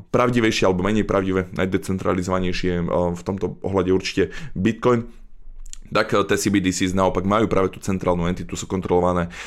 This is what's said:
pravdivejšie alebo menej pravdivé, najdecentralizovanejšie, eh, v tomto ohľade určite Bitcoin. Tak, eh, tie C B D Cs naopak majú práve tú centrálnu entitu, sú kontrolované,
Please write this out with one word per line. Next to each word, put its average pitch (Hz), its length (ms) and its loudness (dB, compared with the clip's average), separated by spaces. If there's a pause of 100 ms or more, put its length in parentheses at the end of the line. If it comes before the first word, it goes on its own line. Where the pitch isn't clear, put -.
pravdivejšie 120 560 2
alebo 90 160 2
menej 104 240 2
pravdivé, 95 480 0
najdecentralizovanejšie, 92 1300 0
eh, 85 80 -2
v 87 320 0
tomto 92 400 -4
ohľade 92 320 2
určite 92 400 0 (240)
Bitcoin. 113 560 0 (760)
Tak, 107 320 0
eh, - 80 -
tie 101 80 2
C 98 160 0
B 98 80 4
D 92 160 0
Cs 92 160 0
naopak 92 320 2
majú 101 240 2
práve 95 240 2
tú - 80 -16
centrálnu 90 480 0
entitu, 90 320 -4
sú - 80 -8
kontrolované, 90 640 2 (160)